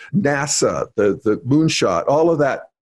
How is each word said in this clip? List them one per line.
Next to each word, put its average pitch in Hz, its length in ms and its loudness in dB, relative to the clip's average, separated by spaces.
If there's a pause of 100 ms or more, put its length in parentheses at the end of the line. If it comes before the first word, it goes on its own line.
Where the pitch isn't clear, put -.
(160)
nasa, 139 800 -2
the, 104 280 0
the 107 140 0
moonshot, 135 680 0
all 160 220 2
of 165 100 0
that 135 300 -2 (160)